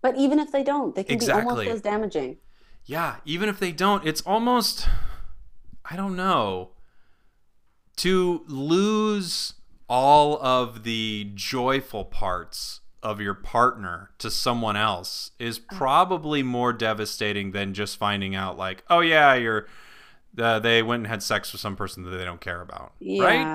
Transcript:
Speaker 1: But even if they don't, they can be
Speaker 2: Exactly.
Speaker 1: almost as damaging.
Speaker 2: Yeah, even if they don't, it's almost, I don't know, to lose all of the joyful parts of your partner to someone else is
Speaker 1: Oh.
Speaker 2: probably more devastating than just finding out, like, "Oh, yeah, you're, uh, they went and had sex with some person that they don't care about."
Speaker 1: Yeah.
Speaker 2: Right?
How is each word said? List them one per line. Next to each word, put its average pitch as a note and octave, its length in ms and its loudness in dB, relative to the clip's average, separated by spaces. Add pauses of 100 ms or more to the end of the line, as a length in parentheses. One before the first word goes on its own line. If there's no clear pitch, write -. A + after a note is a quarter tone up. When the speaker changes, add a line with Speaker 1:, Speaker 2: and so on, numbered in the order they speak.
Speaker 1:
But B3+ 160 2
even C#4 220 4
if D4+ 120 0
they C#4 120 0
don't, C#4 320 0
they F#3+ 100 -4
can - 80 -2
be - 40 2
Speaker 2:
Exactly. A#3 340 2 (160)
Speaker 1:
almost - 20 -2
as A3+ 140 -4
damaging. G#3 560 -4 (480)
Speaker 2:
Yeah, D3 300 -4 (100)
even E3+ 240 -2
if G3+ 100 -6
they F#3 120 -2
don't, F#3 340 2
it's D#3 160 -2
almost, A#3 680 2 (960)
I E3 120 -10
don't F#3+ 200 -4
know, A2+ 540 0 (1300)
to F3+ 500 2
lose F#3+ 1080 0 (340)
all D3 540 6
of B2 420 0
the A2 500 -4
joyful B2+ 680 -2
parts - 760 -4 (220)
of G#2 180 -6
your G2+ 140 -4
partner G2 840 0
to A2+ 120 -6
someone A2+ 460 0
else G2+ 600 -2
is A#2 220 -6 (100)
Speaker 1:
Oh. F#3+ 60 -12
Speaker 2:
probably D3+ 640 2
more B2 300 0
devastating G#2 800 -2
than G2 220 -4
just G2+ 240 -6
finding G2 360 -2
out, F#2+ 220 -6
like, F#2 320 -8
"Oh, E3+ 120 6
yeah, D#3 340 6
you're, A2+ 320 0 (720)
uh, A#2 200 2
they A#2 240 4
went A#2 180 -2
and A2 60 -6
had G#2+ 160 -6
sex - 300 -4
with G#2 80 -12
some G2 160 -6
person F#2+ 280 -8
that F2+ 60 -10
they F2+ 140 -6
don't F2 160 -10
care F2+ 220 -8
about." - 380 -16
Speaker 1:
Yeah. F#3+ 240 -2
Speaker 2:
Right? A3+ 200 4 (100)